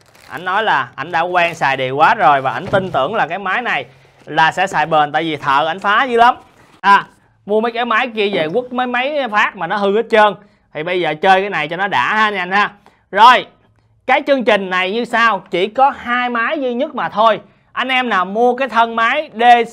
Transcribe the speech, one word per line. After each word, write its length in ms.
Ảnh 160
nói 180
là 320
ảnh 160
đã 100
quen 340
xài 220
đều 180
quá 200
rồi 260
và 100
ảnh 140
tin 260
tưởng 240
là 120
cái 120
máy 220
này 240
là 260
sẽ 160
xài 180
bền, 260
tại 120
vì 120
thợ 320
ảnh 120
phá 240
dữ 140
lắm. 180
À, 240
mua 160
mấy 100
cái 140
máy 220
kia 260
về 200
quất 200
mấy 140
máy 440
phát 240
mà 120
nó 80
hư 200
hết 140
trơn. 260
Thì 100
bây 180
giờ 200
chơi 200
cái 80
này 180
cho 100
nó 100
đã 280
ha 80
anh 120
em 160
ha. 200
Rồi, 340
cái 220
chương 180
trình 240
này 220
như 140
sau, 460
chỉ 160
có 220
hai 400
máy 320
duy 120
nhất 220
mà 140
thôi. 300
Anh 160
em 220
nào 160
mua 300
cái 120
thân 280
máy 380
D 100